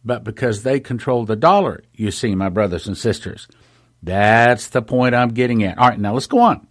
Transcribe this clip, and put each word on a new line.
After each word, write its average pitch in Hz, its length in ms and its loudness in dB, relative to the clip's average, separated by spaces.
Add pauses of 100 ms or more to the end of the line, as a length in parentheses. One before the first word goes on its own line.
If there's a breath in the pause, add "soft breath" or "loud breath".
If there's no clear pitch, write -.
but 113 180 -4
because 110 400 -4
they 135 160 0
control 123 460 -4
the 110 100 -2
dollar, 160 480 0 (100)
you 104 180 -4
see, 104 240 -4
my 95 140 -2
brothers 90 380 -2
and 98 100 -8
sisters. - 500 -6 (540 soft breath)
That's 110 680 2
the 127 140 -2
point 123 320 0
I'm 120 200 2
getting 120 300 0
at. 95 140 -4
All 127 120 6
right, 107 100 -4
now 101 140 -2
let's 131 140 -4
go 262 120 2
on. 214 320 2